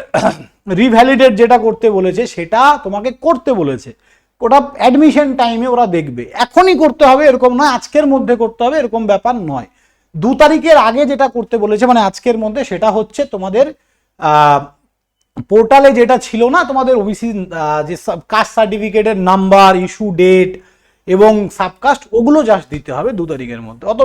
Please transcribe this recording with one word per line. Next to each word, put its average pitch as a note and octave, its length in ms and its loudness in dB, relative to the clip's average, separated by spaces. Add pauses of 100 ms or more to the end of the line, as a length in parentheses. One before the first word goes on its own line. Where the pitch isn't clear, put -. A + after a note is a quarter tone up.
(340)
<clears throat> - 360 -18
রিভ্যালিডেট A#3+ 680 2
যেটা A#3 220 4
করতে A3 320 0
বলেছে F#3+ 380 -2
সেটা B3 560 0
তোমাকে G#3 280 -8
করতে C4+ 420 -2
বলেছে, C#3 400 -6 (480)
ওটা B3+ 200 4 (140)
অ্যাডমিশন C#4 580 2
টাইমে A#3 340 -2
ওরা A#3+ 200 0
দেখবে। C#3+ 460 -6
এখনই F4+ 420 2
করতে D4 300 2
হবে C4+ 220 4
এরকম B3 260 2
নয়, C4+ 140 0
আজকের C#4+ 400 -2
মধ্যে B3 280 0
করতে A3+ 280 -4
হবে C#4+ 160 0
এরকম A3+ 280 -4
ব্যাপার G#3 280 -2
নয়। D#3 300 -8 (520)
দু G#3+ 180 0
তারিখের D4+ 420 4
আগে A#3+ 280 2
যেটা C4+ 220 0
করতে A#3 300 -6
বলেছে, G#3 280 -2
মানে B3 140 4
আজকের A3 380 -2
মধ্যে, A3 260 -6
সেটা G#3 280 -2
হচ্ছে A3 340 -4
তোমাদের, G#3+ 480 -4 (440)
আহ, D3+ 480 2 (840)
পোর্টালে C4+ 420 4
যেটা A#3+ 260 2
ছিল A#3 320 -2
না E4+ 140 0
তোমাদের C4 320 -2
ওবিসি, G#3+ 340 -4
আহ, D#3+ 580 -6
যে E3+ 80 -10
সাব-, E3+ 240 -8 (100)
কাস্ট A3 240 -4
সার্টিফিকেটের G#3+ 640 -2
নাম্বার, F#3+ 580 4
ইস্যু F#3 360 -6
ডেট F#3 500 2 (460)
এবং G3+ 500 2
সাবকাস্ট, A#3 460 -4 (100)
ওগুলো B3 280 2
just G#3+ 280 0
দিতে D3 220 -12
হবে D#3+ 200 -6
দু F3 140 -6
তারিখের B2+ 360 -10
মধ্যে, A2+ 260 -16
অত A3+ 180 -2